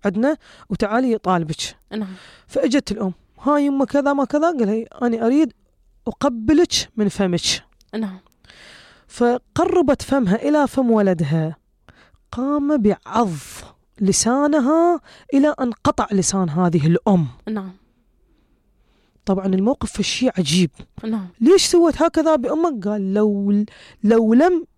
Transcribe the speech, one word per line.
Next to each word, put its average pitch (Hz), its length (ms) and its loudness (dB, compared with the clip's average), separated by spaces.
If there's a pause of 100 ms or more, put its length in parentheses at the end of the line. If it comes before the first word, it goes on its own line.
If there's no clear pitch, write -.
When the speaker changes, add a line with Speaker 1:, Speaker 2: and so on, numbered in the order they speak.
Speaker 1:
عندنا، 220 320 0 (320)
وتعالي 220 420 0
يطالبك." 175 500 -2 (300)
Speaker 2:
نعم. 214 160 -6 (400)
Speaker 1:
فإجت - 440 -2
الأم: 202 220 -4 (280)
"هاي 294 240 0
يمه 277 200 0
كذا 285 280 0
ما 277 120 0
كذا." 302 260 0
قال: 240 180 -2
"هي 226 160 -4 (160)
أنا 233 240 -2
أريد 262 280 2 (540)
أقبلك 262 680 0 (240)
من 208 100 0
فمك." 180 560 -2 (300)
Speaker 2:
نعم. 202 260 -8 (880)
Speaker 1:
فقربت 277 920 0
فمها 240 480 0
إلى 294 180 2
فم 247 240 0
ولدها، 170 640 0 (760)
قام 285 460 -2
بعض 208 520 -2 (720)
لسانها 285 1000 2 (340)
إلى 285 280 2
أن 247 100 -2 (120)
قطع 269 280 -4
لسان 190 380 0
هذه 165 380 2
الأم. 170 400 2 (220)
Speaker 2:
نعم. 196 220 -8 (1500)
Speaker 1:
طبعًا 190 200 -2
الموقف 190 460 0
فشي - 460 -2
عجيب. 170 320 0 (340)
Speaker 2:
نعم. 220 240 -6 (140)
Speaker 1:
"ليش 339 240 6
سوت 339 360 2
هكذا 320 340 2
بأمك؟" 269 520 -2
قال: 202 260 -4
"لو، 202 400 2 (500)
لو 220 300 4
لم 320 320 4 (120)